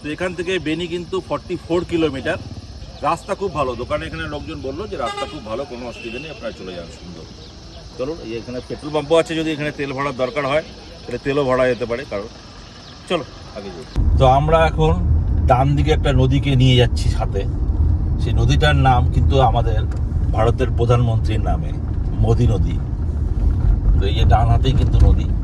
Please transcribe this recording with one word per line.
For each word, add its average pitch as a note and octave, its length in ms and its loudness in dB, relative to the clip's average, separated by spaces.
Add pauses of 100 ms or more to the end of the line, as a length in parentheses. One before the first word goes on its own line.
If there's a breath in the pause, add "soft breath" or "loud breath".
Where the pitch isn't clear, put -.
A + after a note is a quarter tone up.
তো - 60 -12
এখান F3+ 240 -6
থেকে F3+ 260 -4
বেনি D#3+ 280 -6
কিন্তু F3 280 -8 (140)
ফর্টি D3+ 260 -6 (120)
ফোর F3 220 -2
কিলোমিটার। D#3 480 -2 (640)
রাস্তা E3 340 -4
খুব F#3 180 -6
ভালো, C3+ 220 -4
দোকানে D3 300 -6
এখানে D#3+ 220 -10
লোকজন D3+ 360 -10
বললো D3+ 240 -8
যে F#3+ 100 -10
রাস্তা G4+ 280 -6
খুব C#3+ 240 -14
ভালো, A#2+ 200 -8
কোনো B2 160 -14
অসুবিধা A#2 340 -12
নেই, D#3 120 -14
আপনারা - 280 -12
চলে F#2 140 -14
যান, E2+ 140 -14 (100)
সুন্দর। E2+ 280 -16 (720)
চলো, C#3 160 -6 (120)
এই A2+ 120 -10
এখানে B2 300 -10
পেট্রোল D3 260 -10
পাম্পও D3+ 220 0
আছে, E3 200 2
যদি D#3+ 160 -2
এখানে D3 200 -6
তেল C#3+ 220 -8
ভরার C#3 240 -4
দরকার B2+ 280 -4
হয় D3 180 0 (380)
তাহলে A#2+ 220 -8
তেলও C#3+ 200 0
ভরা B2+ 240 2
যেতে A#2+ 180 0
পারে A#2 240 -6
কারণ। G#2 180 -8 (840)
চলো E3 140 -2 (340)
আগে G2 120 -12
যাই। - 480 -2
তো C3 80 6
আমরা D#3 420 4
এখন D#3 260 2 (520)
ডান C3+ 300 4
দিকে C#3+ 160 2
একটা - 220 2
নদীকে C3 420 2
নিয়ে B2+ 200 6
যাচ্ছি A#2+ 340 2
সাথে, - 320 -2 (800)
সেই A2+ 120 0
নদীটার C#3+ 420 4
নাম C3 360 4
কিন্তু - 300 4
আমাদের A#2 380 2 (520)
ভারতের A2+ 460 2
প্রধানমন্ত্রীর A#2 640 2
নামে, - 300 0 (480)
মোদী A2+ 280 4
নদী। F#2+ 300 2 (1200)
তো - 60 4
এই - 100 2
যে - 100 4
ডান - 220 6
হাতেই C3 240 4
কিন্তু - 260 4 (100)
নদী - 200 4 (160)